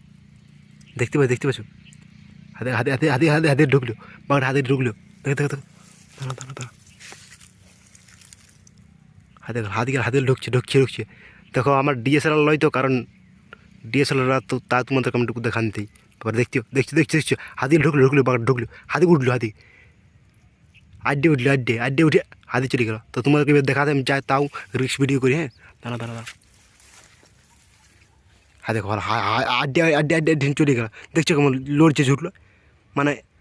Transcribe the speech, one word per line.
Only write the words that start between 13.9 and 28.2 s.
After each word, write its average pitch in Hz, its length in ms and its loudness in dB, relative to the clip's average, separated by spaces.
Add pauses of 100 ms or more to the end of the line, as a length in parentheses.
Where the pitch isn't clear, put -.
তো 135 60 -2 (140)
তা 123 140 2
তোমাদেরকে 123 340 -2
আমি 120 120 2
একটু 117 120 -8
দেখান 113 280 -2
দিই। 104 160 -8
তারপর - 460 -12
দেখছো, 120 280 -2 (140)
দেখছো, 131 220 -2
দেখছো, 160 220 0
দেখছো। 135 180 -2 (200)
হাতে 139 220 0
ঢুকলো, 143 260 2
ঢুকলো, 135 200 4
বাঘটা 123 220 0
ঢুকলো। 120 200 0 (220)
হাতে 151 180 0
উঠলো, 143 260 4
হাতে। 120 180 -2 (1500)
আড্ডে 139 260 0
উঠলো, 131 220 2
আড্ডে, 123 280 0
আড্ডে 135 240 0
উঠে 156 160 4 (260)
হাতে 127 220 -4
চলে 123 180 0
গেলো। 110 140 -6 (140)
তো 127 80 -4
তোমাদেরকে 147 300 2
এবার 147 180 4
দেখাতে 143 220 0
আমি 139 120 0
চাই, 135 260 -2
তাও 139 140 2 (320)
রিস্ক 127 260 -2
ভিডিও 139 180 2
করি, 127 140 2
হ্যাঁ? 151 160 -4 (320)
দাঁড়া, 120 160 -10
দাঁড়া, 117 160 -12
দাঁড়া। 113 180 -14 (2250)